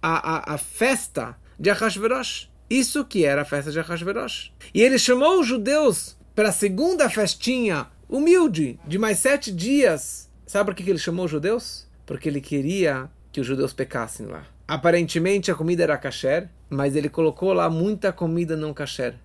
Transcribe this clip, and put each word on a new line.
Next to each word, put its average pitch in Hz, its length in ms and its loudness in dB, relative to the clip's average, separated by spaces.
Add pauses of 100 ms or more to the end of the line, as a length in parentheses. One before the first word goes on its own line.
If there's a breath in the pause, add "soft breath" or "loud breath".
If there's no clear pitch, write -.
a, 160 500 -2
a, - 20 -4
a 143 40 -4
festa 220 760 -2 (220 soft breath)
de 175 120 0
Ahasverosh. 220 800 -2 (180)
Isso 254 360 0
que 185 200 0
era 143 180 2
a - 20 -2
festa 143 260 -4
de 151 80 -4
Ahasverosh. 170 760 -6 (220 loud breath)
E 208 80 6
ele 262 160 8
chamou 285 400 4
os 302 80 4
judeus 247 720 0 (180)
para 214 140 2
a 190 40 0
segunda 269 560 2
festinha, 214 800 -2 (220)
humilde, 277 760 2
de 165 120 -4
mais 214 200 0
sete 277 340 0
dias. 196 760 0 (180)
Sabe 202 240 0
por 180 40 -6
que 180 80 -12
que 185 80 -2
ele 175 80 2
chamou 175 280 -4
os 151 40 -2
judeus? 175 560 -4 (180)
Porque 139 240 -6
ele 143 120 -2
queria 143 680 -2 (220)
que - 100 -6
os 123 60 -2
judeus 135 260 -2
pecassem 113 540 -8
lá. 85 180 -14 (220)
Aparentemente 170 840 2
a 170 40 2
comida 170 280 0
era 151 140 2
kasher, 147 520 -2 (200)
mas 139 280 0
ele 147 120 0
colocou 165 440 0
lá 170 180 2
muita 185 420 0
comida 165 440 -2
não 151 180 -6
kasher. 131 400 -6 (100)